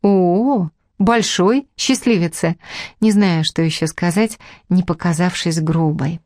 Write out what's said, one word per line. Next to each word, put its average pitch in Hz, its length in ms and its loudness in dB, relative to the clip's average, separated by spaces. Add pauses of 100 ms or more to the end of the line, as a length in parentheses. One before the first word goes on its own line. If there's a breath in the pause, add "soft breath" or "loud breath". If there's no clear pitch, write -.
«О, 196 680 2 (280)
большой 220 680 0 (100)
счастливице». 175 800 0 (440 loud breath)
Не 220 100 4
знаю, 190 320 2
что 160 200 -2
еще 160 260 -2
сказать, 190 500 -2 (300 loud breath)
не 185 160 2
показавшись 170 760 -2
грубой. 160 640 -2